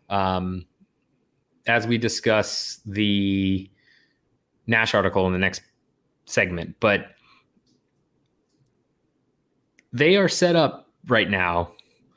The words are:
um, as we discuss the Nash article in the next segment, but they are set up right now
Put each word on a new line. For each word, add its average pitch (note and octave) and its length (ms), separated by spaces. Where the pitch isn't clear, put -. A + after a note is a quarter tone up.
um, F#2 540
as A#2 220
we A#2 100
discuss - 880
the G2 840
Nash A2+ 260
article F#2+ 320
in F#2 60
the F#2 80
next F#2+ 220
segment, F2+ 520
but G2+ 300
they D3+ 240
are F#3+ 120
set F3 260
up - 340
right A2 200
now F2 440